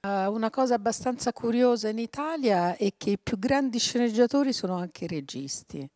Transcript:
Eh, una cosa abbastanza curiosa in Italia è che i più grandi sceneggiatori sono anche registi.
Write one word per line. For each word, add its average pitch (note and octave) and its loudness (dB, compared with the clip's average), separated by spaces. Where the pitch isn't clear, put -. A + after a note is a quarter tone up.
Eh, G3 0
una A3 -2
cosa B3+ 2
abbastanza A#3 -2
curiosa A#3+ 2
in A3 -4
Italia A#3 0
è G3+ 0
che - -2
i G3+ 0
più - -4
grandi C4 0
sceneggiatori A#3+ 2
sono F#3 -2
anche F3 -8
registi. C#3 -8